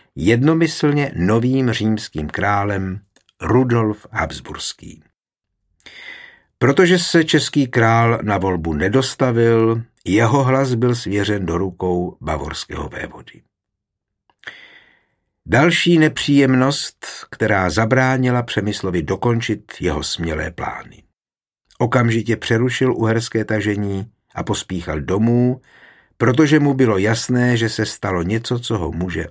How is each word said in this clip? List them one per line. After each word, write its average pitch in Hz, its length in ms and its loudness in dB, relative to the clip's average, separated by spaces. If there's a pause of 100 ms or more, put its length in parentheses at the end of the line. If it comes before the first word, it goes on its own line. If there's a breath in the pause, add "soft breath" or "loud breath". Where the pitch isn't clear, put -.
(160 loud breath)
jednomyslně 147 1000 2
novým 117 560 2
římským 104 560 -2
králem 101 720 -2 (400)
Rudolf 117 680 0
Habsburský. - 920 -10 (1600 loud breath)
Protože 175 400 4
se 170 260 2
český 147 420 2
král 117 560 2
na 101 160 0
volbu 85 360 -2
nedostavil, 117 1080 2 (220)
jeho 113 400 2
hlas 131 300 2
byl 120 200 0
svěřen 101 520 -2
do 85 120 -2
rukou 90 640 -4
bavorského 76 680 -8
vévody. - 540 -14 (2000 loud breath)
Další 165 520 2
nepříjemnost, 139 1080 2 (240)
která 101 400 0
zabránila 127 720 2
Přemyslovi 98 600 -4
dokončit 117 800 -2
jeho 76 220 -2
smělé 80 480 -6
plány. - 520 -12 (760)
Okamžitě 117 580 0
přerušil 123 580 0
uherské 113 500 -2
tažení 101 640 -4 (280)
a - 80 -8
pospíchal 82 580 -6
domů, 120 600 2 (560 soft breath)
protože 139 440 4
mu 143 140 2
bylo 117 240 4
jasné, 123 580 2
že 113 120 0
se 107 180 -2
stalo 92 360 -4
něco, 113 360 -2
co 120 200 -4
ho 82 140 -4
může 85 380 -6